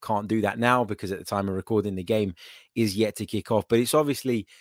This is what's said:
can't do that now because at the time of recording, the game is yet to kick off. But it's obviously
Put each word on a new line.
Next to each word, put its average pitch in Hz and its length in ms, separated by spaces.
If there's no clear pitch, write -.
can't 107 240
do 110 140
that 101 180
now 123 260
because 98 280
at 95 60
the - 80
time 98 240
of 95 40
recording, 101 420
the 92 60
game 104 320
is 107 220
yet 107 200
to 104 100
kick - 240
off. 107 180
But 117 100
it's 123 140
obviously 131 540